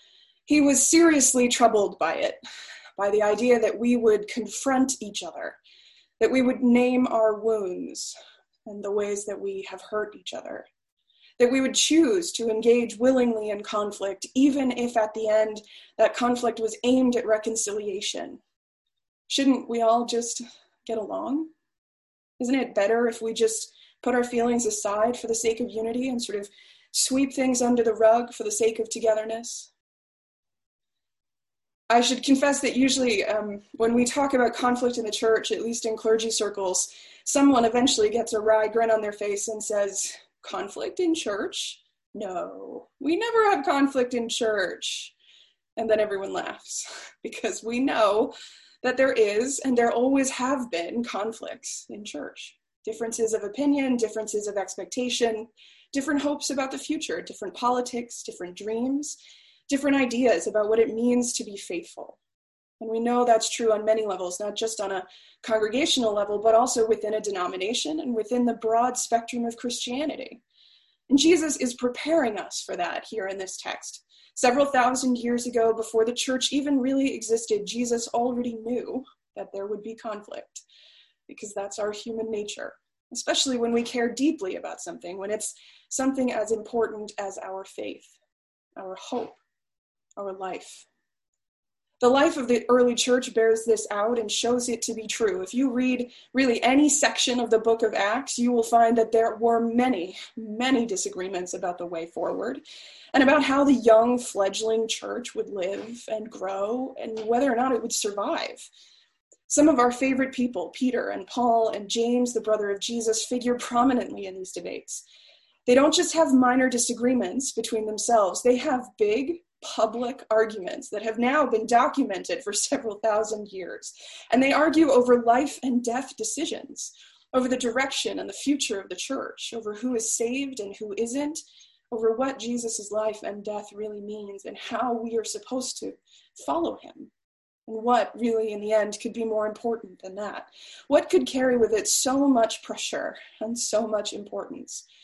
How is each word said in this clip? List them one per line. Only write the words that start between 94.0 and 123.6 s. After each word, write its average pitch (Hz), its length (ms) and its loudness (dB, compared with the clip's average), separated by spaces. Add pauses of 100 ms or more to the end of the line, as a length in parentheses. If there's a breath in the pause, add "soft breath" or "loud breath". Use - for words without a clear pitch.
and 208 140 -4
shows 240 380 0
it 226 120 -4
to 220 120 -6
be 220 120 -10
true. 185 360 -2
If 190 100 -10
you 254 180 2
read 247 400 0 (220 loud breath)
really 247 300 2
any 277 260 6
section 247 520 2
of 226 100 -2
the 220 80 6
book 226 240 2
of 214 100 0
Acts, 214 460 -2
you 240 140 2
will 233 100 4
find 233 340 4
that 220 160 2
there 226 240 2
were 233 240 2
many, 233 560 0 (180 loud breath)
many 226 520 -2
disagreements 185 640 -6
about 180 240 -6
the 180 80 -8
way 165 220 -8
forward 185 560 -6 (520 loud breath)
and 285 80 6
about 277 200 6
how 269 220 2
the 277 100 6
young 233 440 6
fledgling 220 720 0
church 208 460 -8
would 226 140 -4
live 202 600 -6
and 220 220 -8
grow 202 720 -4
and 220 260 -8
whether 247 260 2
or 226 40 0
not 254 160 0
it 220 100 0
would 220 100 -6
survive. 208 760 -4 (800 soft breath)
Some 294 200 6
of 262 120 4
our 240 100 4
favorite 262 420 0
people, 214 380 -4
Peter 233 380 -2
and 196 180 -8
Paul 226 440 2
and 202 180 -8
James, 240 440 0
the 220 80 -2
brother 208 300 0
of 196 100 -4
Jesus, 226 440 -2
figure 247 320 -2
prominently 240 680 0
in 190 100 -12
these 185 160 -12
debates. - 520 -12 (640 soft breath)
They 247 80 6
don't 294 200 6
just 339 200 0
have 311 180 4
minor 254 360 6
disagreements 240 840 0
between 220 340 -4
themselves. 214 560 2
They 247 160 6
have 254 380 -2
big 254 440 0 (220)
public 240 680 -2
arguments 220 600 0
that 208 120 -6
have 220 160 -4
now 269 260 4
been 220 220 0
documented 208 800 2
for 208 80 -4
<laughs> - 0 -
several 208 500 -4
thousand 214 460 0
years. - 440 -12 (400 loud breath)